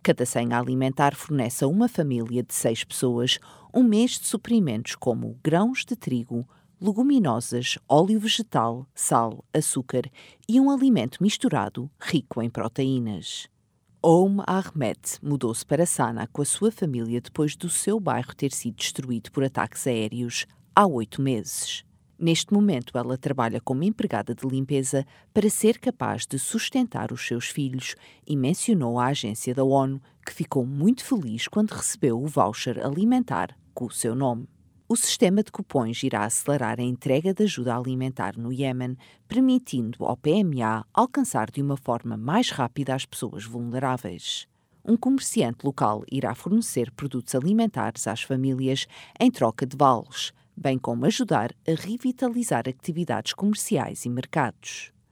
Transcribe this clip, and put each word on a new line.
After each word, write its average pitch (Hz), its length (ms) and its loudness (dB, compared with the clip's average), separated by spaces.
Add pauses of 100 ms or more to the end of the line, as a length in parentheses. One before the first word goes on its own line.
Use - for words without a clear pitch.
Cada 156 220 2
senha 120 340 0
alimentar 131 560 2
fornece 131 480 -2
a 135 60 4
uma 208 180 2
família 123 560 -2
de - 100 -10
seis - 300 -2
pessoas 123 560 0 (340)
um 254 80 4
mês 233 380 4
de - 80 -6
suprimentos 180 680 0
como 117 480 -4
grãos 202 440 2
de 240 100 -4
trigo, 120 500 -4 (380)
leguminosas, 190 920 2 (100)
óleo 190 320 6
vegetal, 131 760 0
sal, 117 580 0
açúcar 131 560 -2 (400)
e 233 100 6
um 269 120 6
alimento 247 500 2
misturado 139 800 0
rico - 420 -2
em 117 80 -2
proteínas. 117 960 -4 (540)
Oum 190 460 6
Ahmed 151 500 -2 (240)
mudou-se 127 420 -2
para 151 220 2
Sana 117 400 -2
com - 160 -6
a 143 40 0
sua 214 260 0
família 120 500 -2
depois 151 340 -2
do 175 140 -6
seu 208 300 0
bairro 127 340 -2
ter 139 180 -4
sido - 260 -6
destruído 127 540 -6
por 135 120 0
ataques - 420 -2
aéreos 120 600 -2 (280)
há 202 120 8
oito 123 340 -2
meses. - 600 -2 (340)
Neste 165 340 2
momento, 202 460 2
ela 123 180 -2
trabalha 123 460 0
como 131 220 -2
empregada 123 500 -2
de 123 140 -6
limpeza 135 580 0 (260)
para 208 200 4
ser 220 260 2
capaz 113 480 -4
de 135 140 -4
sustentar - 720 -2
os 120 160 -10
seus 120 180 -4
filhos 131 480 -6 (320)
e 151 100 -4
mencionou 139 600 2
a 123 80 2
agência 123 480 -2
da 135 100 2
onu, 135 380 2 (240)
que - 80 -14
ficou - 320 -2
muito 147 400 2
feliz 117 420 -4
quando 214 260 0
recebeu - 460 0
o 135 60 -4
voucher 120 580 0
alimentar 180 720 0 (160)
com - 140 -8
o 110 60 -8
seu 117 240 -2
nome. 123 340 -2 (380)
O 233 100 0
sistema 196 440 4
de - 120 -4
cupons 117 500 -4
irá 117 220 0
acelerar 117 520 -2
a 123 60 -4
entrega 135 500 0
de 214 100 2
ajuda 127 300 -2
alimentar 127 640 -4
no 117 140 -6
Iémen, 127 460 -4 (280)
permitindo 247 800 0
ao 117 140 -2
P 151 140 0
M 170 300 2
A 110 320 0
alcançar 220 560 2
de 139 120 -6
uma 139 160 0
forma 117 400 -4
mais 160 320 0
rápida 135 440 -4
as 131 120 -4
pessoas - 400 -10
vulneráveis. 120 1000 -6 (360)
Um 226 140 2
comerciante 233 680 0
local 107 460 0
irá 127 240 -2
fornecer 175 560 0
produtos 131 420 -8
alimentares 139 720 0
às 110 160 -4
famílias 131 640 -2 (320)
em 240 140 4
troca 120 340 0
de 131 120 -10
vales, 131 560 2 (240)
bem 135 200 0
como 123 280 -2
ajudar 160 500 0 (100)
a 160 60 0
revitalizar 233 960 -2
atividades 147 640 -4
comerciais - 720 -2
e 120 60 -4
mercados. - 840 -4 (200)